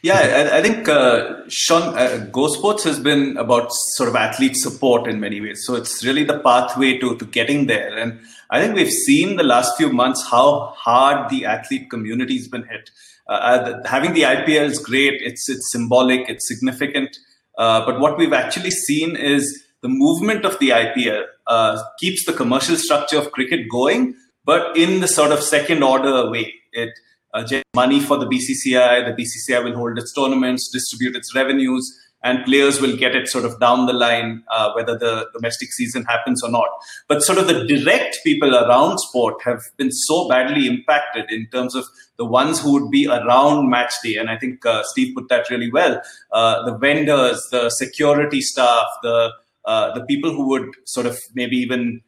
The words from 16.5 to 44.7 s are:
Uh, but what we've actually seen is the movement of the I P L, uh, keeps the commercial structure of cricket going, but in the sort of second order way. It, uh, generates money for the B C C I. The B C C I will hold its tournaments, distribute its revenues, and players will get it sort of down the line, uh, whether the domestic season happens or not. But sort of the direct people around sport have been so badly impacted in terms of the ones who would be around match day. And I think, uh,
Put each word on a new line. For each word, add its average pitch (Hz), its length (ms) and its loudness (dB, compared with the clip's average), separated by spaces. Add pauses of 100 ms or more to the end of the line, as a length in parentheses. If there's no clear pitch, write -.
Uh, 113 280 2
but 127 140 -2
what 147 180 2
we've 151 160 2
actually 180 380 -2
seen 160 440 -2
is 143 500 -2 (160)
the 123 60 -8
movement 165 580 2
of - 140 -2
the 131 140 4
I 117 220 2
P 120 140 -2
L, 107 160 -4 (200)
uh, 110 360 2 (180)
keeps 185 260 -4
the 165 80 -2
commercial 135 420 0
structure 151 440 0
of - 120 -4
cricket 127 380 -4
going, 185 460 0 (300)
but 156 300 0
in 185 240 4
the 175 80 0
sort 151 240 4
of 147 120 0
second 147 400 0
order 131 480 2
way. 117 240 -6 (180)
It, 117 160 -6 (440)
uh, 113 100 -4
generates 127 300 -4
money 131 280 4
for 143 160 0
the 135 80 -4
B 127 140 -2
C 131 140 -4
C 127 220 -2
I. 123 320 4
The 117 60 -6
B 120 100 -6
C - 160 -10
C 127 160 -2
I 123 40 4
will 120 160 -4
hold 117 220 -6
its 123 160 -10
tournaments, 131 560 0
distribute 123 460 -6
its - 180 -12
revenues, 131 560 0 (340)
and 127 220 0
players 139 360 4
will 123 160 0
get 127 180 0
it 127 140 -2
sort 120 160 -4
of - 140 -6
down 123 260 4
the 123 80 0
line, 117 580 -2
uh, 107 240 -2
whether 117 220 -4
the 113 360 -4
domestic 117 380 -8
season 120 320 -6
happens 120 400 -2
or 117 80 -4
not. 117 160 0 (400)
But 147 160 0
sort 180 140 2
of 190 100 2
the 131 180 0
direct 147 600 0
people 147 280 2
around 123 460 4
sport 117 440 -2
have 120 180 -4 (160)
been 131 160 -2
so 160 340 0
badly 131 400 2
impacted 123 640 -2
in 110 160 -8
terms 127 260 -4
of 127 120 -6 (320)
the 117 80 -4
ones 135 360 2
who 143 120 2
would 123 180 2
be 143 160 4
around 131 600 4
match 123 240 0 (100)
day. 107 140 -4
And 110 120 -4
I 113 80 -6
think, 127 280 -8
uh, 107 180 0